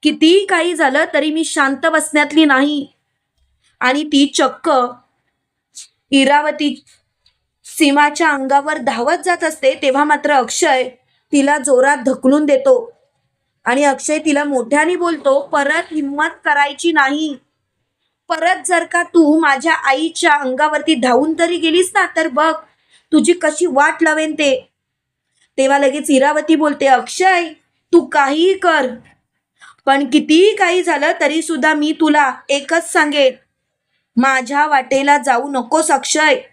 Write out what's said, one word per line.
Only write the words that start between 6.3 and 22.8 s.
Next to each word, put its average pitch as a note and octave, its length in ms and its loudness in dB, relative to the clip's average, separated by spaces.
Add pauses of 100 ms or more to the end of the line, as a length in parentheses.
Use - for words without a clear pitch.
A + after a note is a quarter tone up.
सीमाच्या D4 640 0
अंगावर C#4 480 -2
धावत B3+ 480 -2
जात F4 180 -2
असते. D#4 300 0
तेव्हा C#4+ 300 0
मात्र D4 300 0
अक्षय B3+ 560 0 (420)
तिला C#4+ 260 2
जोरात C#4 400 2
ढकलून C4+ 480 0
देतो C4+ 480 2 (720)
आणि C4 180 0
अक्षय D4+ 340 -2
तिला D4+ 260 0
मोठ्याने C#4+ 520 -2
बोलतो, D#4 460 0
"परत D4+ 520 -4
हिम्मत D4 360 -4 (160)
करायची D4 460 0
नाही. D4 440 -2 (920)
परत E4+ 280 0 (100)
जर F4 180 0
का E4+ 200 -2
तू D#4+ 360 4
माझ्या D4 340 0
आईच्या D#4 580 -2
अंगावरती D4 640 -2
धावून B3+ 440 0
तरी E4+ 180 -2
गेलीस E4 360 0
ना, G4 120 0 (100)
तर D#4+ 120 -2
बघ D4+ 260 0 (580)